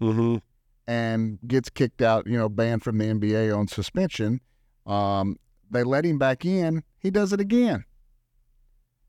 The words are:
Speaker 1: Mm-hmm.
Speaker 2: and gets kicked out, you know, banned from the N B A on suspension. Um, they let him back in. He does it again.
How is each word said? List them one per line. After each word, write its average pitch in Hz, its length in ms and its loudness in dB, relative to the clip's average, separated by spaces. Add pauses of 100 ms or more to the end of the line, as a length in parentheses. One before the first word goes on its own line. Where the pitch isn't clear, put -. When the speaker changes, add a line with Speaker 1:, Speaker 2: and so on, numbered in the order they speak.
Speaker 1:
Mm-hmm. 117 380 2 (500)
Speaker 2:
and 113 580 -2
gets 131 240 0
kicked - 320 0
out, 113 240 4
you 120 100 0
know, 113 120 0
banned 113 340 0
from 110 160 -2
the 107 80 0
N 110 140 -2
B 104 140 2
A 110 180 2
on 104 160 0
suspension. 120 720 -2 (440)
Um, 101 520 0 (340)
they 123 140 0
let 135 200 0
him 160 140 0
back 131 260 0
in. 170 380 0 (160)
He 190 140 -2
does 202 200 0
it 202 80 0
again. 208 440 0 (1200)